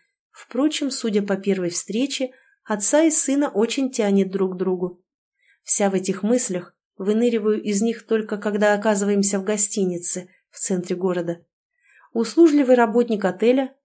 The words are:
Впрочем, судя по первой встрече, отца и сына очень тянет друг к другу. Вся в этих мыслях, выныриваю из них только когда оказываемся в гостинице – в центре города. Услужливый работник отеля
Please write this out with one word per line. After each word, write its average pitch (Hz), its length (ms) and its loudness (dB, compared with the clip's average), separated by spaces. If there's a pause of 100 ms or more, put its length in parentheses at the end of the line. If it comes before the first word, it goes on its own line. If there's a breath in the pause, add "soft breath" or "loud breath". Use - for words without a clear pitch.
(360 soft breath)
Впрочем, 285 540 -4
судя 208 320 -2
по 202 140 -4
первой 190 340 -2
встрече, 254 640 -4 (300 soft breath)
отца 254 420 2
и 320 60 4
сына 285 380 2
очень 233 420 -2
тянет 196 400 0
друг 190 220 -2
к 185 60 -8
другу. 185 440 -4 (600)
Вся - 260 2
в 196 60 -2
этих 190 280 -4
мыслях, 202 540 -2 (220)
выныриваю 214 640 0
из 202 180 -2
них 226 260 -2
только 220 300 -2
когда 208 380 2
оказываемся 202 640 2
в 190 60 -4
гостинице – 185 840 -2 (220 soft breath)
в - 80 -16
центре 180 360 -2
города. 175 500 -4 (680 soft breath)
Услужливый 262 640 4
работник 233 480 2
отеля 247 500 0 (100)